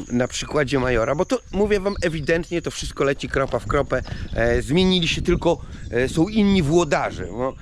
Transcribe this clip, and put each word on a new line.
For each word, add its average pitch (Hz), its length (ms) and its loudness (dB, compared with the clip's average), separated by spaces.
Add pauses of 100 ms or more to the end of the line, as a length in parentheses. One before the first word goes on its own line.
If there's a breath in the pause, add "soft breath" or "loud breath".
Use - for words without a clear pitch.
(120)
na 123 160 2
przykładzie 143 500 -2
Majora, 123 360 2
bo 175 100 0
to - 160 -2 (120)
mówię 202 280 2
wam 202 220 -2
ewidentnie, 165 600 0
to 139 80 -4
wszystko - 340 -4
leci 139 240 -2
kropa 131 300 0
w 101 80 -10
kropę, 127 360 0 (320 loud breath)
e, 117 280 2
zmienili 180 460 2
się 151 140 -2
tylko, 170 400 2 (280 loud breath)
e, 127 180 2
są 160 200 2
inni 202 340 4
włodarze. 143 640 2
No, 120 360 -4